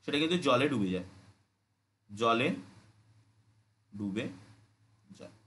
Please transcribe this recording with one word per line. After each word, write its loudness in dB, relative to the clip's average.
সেটা -2
কিন্তু 2
জলে 4
ডুবে 0
যায়, -4
জলে 2
ডুবে -4
যায় -18